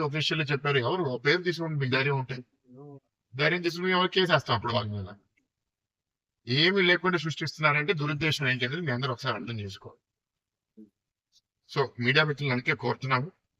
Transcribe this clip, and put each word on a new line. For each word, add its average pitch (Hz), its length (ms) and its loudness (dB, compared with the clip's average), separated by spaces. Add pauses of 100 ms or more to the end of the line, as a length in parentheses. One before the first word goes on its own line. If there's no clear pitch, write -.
అఫీషియల్ 151 440 -2
చెప్పారు, 139 260 0
ఎవరు 147 260 2
ఓ 127 140 -2
పేరు 151 300 2
తీసుకోండి, 160 320 -2
మీకు 131 180 -2
ధైర్యం 135 220 0
ఉంటే, 131 180 -6 (1000)
ధైర్యం 165 220 2
తీసుకుని 175 300 0
ఎవరు 180 160 4
కేసేస్తాం 170 500 2
అప్పుడు 113 160 -2
వాళ్ళ 107 180 -2
మీద. 101 140 -6 (1400)
ఏమీ 170 340 4
లేకుండా 180 360 4
సృష్టిస్తున్నారంటే 151 760 0
దురుద్దేశం 147 540 -2
ఏంటి 123 180 0
అనేది 147 160 -4
మీ 147 100 -2
అందరూ 123 200 -2
ఒకసారి 123 240 -4
అర్థం 113 240 -6
చేసుకోవాలి. - 420 -12 (1700)
So 139 140 2 (180)
మీడియా 143 200 4
మిత్రులను 143 280 -2
అందుకే 123 200 -2
కోరుతున్నాము, 127 580 -2 (280)